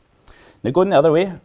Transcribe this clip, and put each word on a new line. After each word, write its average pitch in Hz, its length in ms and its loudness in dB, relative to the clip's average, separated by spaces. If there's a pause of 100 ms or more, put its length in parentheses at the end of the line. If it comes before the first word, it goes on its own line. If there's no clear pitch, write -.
(640)
Now, 117 80 -4
going 185 180 0
the 190 80 2
other 156 140 2
way, 175 220 -2 (120)